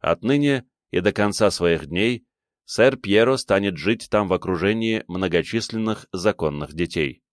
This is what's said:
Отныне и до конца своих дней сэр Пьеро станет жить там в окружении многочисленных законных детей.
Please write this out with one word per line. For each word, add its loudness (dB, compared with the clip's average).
Отныне 0
и 0
до 2
конца 2
своих 0
дней -2
сэр 4
Пьеро 2
станет 0
жить -2
там 2
в 2
окружении 0
многочисленных -4
законных -2
детей. -4